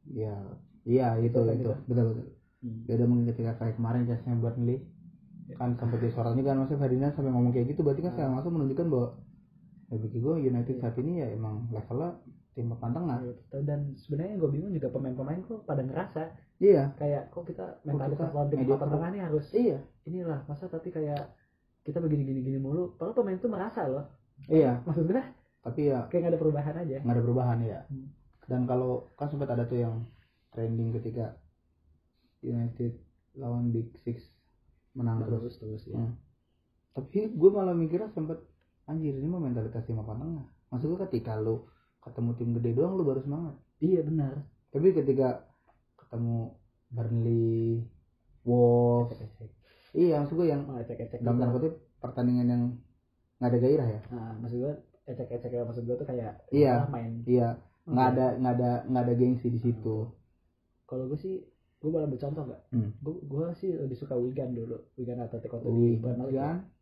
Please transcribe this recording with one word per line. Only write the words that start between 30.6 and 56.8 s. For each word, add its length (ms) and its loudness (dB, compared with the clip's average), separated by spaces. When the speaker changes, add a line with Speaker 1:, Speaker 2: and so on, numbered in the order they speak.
Speaker 1:
ketika 460 -6
United 560 -2
lawan 340 -2
Big 280 -2
Six 260 -8
menang 280 0
Speaker 2:
Bagus 340 -2
Speaker 1:
terus. 300 -10
Speaker 2:
terus, 80 -12
ya. 60 -4
Speaker 1:
Hmm. 180 -2
Tapi 400 -4
gue 220 8
malah 200 0
mikirnya 380 -2
sempet, 300 -6
"Anjir, 300 -4
ini 140 -4
mah 100 -4
mentalitas 460 -4
tim 100 -4
papan 240 -6
tengah." 260 -8
Maksud 200 -4
gue, 180 -2
ketika 300 -4
lu 260 0
ketemu 340 -4
tim 180 -2
gede 200 0
doang, 240 2
lu 80 2
baru 160 2
semangat. 340 -6
Speaker 2:
Iya, 240 4
benar. 320 0
Speaker 1:
Tapi 200 4
ketika 540 2
ketemu 600 -4
Burnley, 960 2
Wolves, 720 6
Speaker 2:
Ecek-ecek. 360 -14
Speaker 1:
iya, 260 6
maksud 160 0
gue 140 4
yang 160 0
Speaker 2:
Oh, 160 -8
ecek-ecek 400 -8
Speaker 1:
dalam 160 4
Speaker 2:
gitu. 80 4
Speaker 1:
tanda 100 2
kutip 180 0
pertandingan 480 2
yang 140 4
nggak 120 0
ada 120 6
gairah 300 4
ya. 100 -4
Speaker 2:
Nah, 280 -10
maksud 200 -6
gue 140 -2
ecek-ecek, 440 -8
ya, 120 -2
maksud 220 -6
gue 100 -2
tuh 140 -6
kayak, 320 -6
Speaker 1:
Iya. 300 8